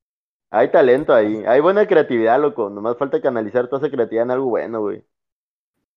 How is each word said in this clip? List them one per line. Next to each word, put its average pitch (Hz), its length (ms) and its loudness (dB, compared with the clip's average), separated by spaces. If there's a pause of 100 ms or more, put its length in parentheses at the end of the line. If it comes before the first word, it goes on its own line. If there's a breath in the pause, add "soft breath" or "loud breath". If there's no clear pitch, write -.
(500)
Hay 113 200 2
talento 139 420 4
ahí, 107 340 2
hay 120 140 4
buena 196 260 2
creatividad, 127 540 2
loco, 143 300 -2
nomás 107 260 -6
falta 143 240 -4
canalizar 123 460 -4
toda 135 180 -6
esa 139 80 -4
creatividad 113 340 -2
en 127 40 -6
algo 131 200 -2
bueno, 107 320 -6
güey. 101 220 -8 (920)